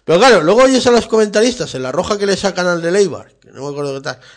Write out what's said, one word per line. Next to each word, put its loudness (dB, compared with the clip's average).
Pero 2
claro, 6
luego 4
oyes 2
a 4
los 2
comentaristas -2
en -8
la -6
roja -4
que -4
le -2
sacan -4
al -2
de -2
Eibar, -2
que -20
no -16
me -10
acuerdo -8
qué -12
tal, -10